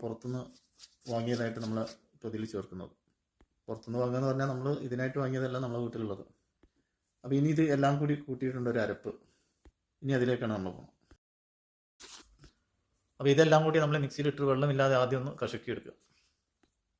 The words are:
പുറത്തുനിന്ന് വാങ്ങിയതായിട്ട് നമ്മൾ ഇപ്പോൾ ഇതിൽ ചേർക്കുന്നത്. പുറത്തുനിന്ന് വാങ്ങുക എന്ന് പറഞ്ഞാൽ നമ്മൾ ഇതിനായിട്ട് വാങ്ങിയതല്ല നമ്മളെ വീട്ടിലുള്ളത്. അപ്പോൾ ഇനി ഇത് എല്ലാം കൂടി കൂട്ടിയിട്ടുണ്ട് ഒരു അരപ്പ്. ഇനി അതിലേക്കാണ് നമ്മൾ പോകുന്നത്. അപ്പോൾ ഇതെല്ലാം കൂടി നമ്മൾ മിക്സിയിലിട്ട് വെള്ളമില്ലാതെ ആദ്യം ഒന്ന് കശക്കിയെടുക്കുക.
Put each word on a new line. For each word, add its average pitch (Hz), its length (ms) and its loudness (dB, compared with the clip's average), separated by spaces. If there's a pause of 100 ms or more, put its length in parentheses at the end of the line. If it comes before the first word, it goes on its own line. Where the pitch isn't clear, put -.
പുറത്തുനിന്ന് 123 400 -8 (680)
വാങ്ങിയതായിട്ട് 117 520 -2
നമ്മൾ 110 140 -4 (380)
ഇപ്പോൾ - 140 -14
ഇതിൽ 110 220 -6
ചേർക്കുന്നത്. 92 400 -10 (760)
പുറത്തുനിന്ന് 113 360 -6
വാങ്ങുക 123 180 0
എന്ന് 135 100 0
പറഞ്ഞാൽ 135 220 0
നമ്മൾ 127 160 -4 (200)
ഇതിനായിട്ട് 131 340 -4
വാങ്ങിയതല്ല 127 420 -2
നമ്മളെ 120 220 -4
വീട്ടിലുള്ളത്. 110 380 -6 (1000)
അപ്പോൾ 135 160 0
ഇനി 151 160 4
ഇത് 160 80 4 (120)
എല്ലാം 139 260 4
കൂടി 147 140 2 (100)
കൂട്ടിയിട്ടുണ്ട് 127 480 -4
ഒരു 120 100 2
അരപ്പ്. 104 280 -4 (920)
ഇനി 135 160 0
അതിലേക്കാണ് 123 380 2
നമ്മൾ 92 200 -4
പോകുന്നത്. - 160 -20 (2250)
അപ്പോൾ 139 160 4
ഇതെല്ലാം 156 320 8
കൂടി 156 160 4
നമ്മൾ 147 220 2
മിക്സിയിലിട്ട് 143 360 -2 (100)
വെള്ളമില്ലാതെ 135 500 4
ആദ്യം 127 200 2
ഒന്ന് 139 120 -8 (100)
കശക്കിയെടുക്കുക. 113 500 -6 (1080)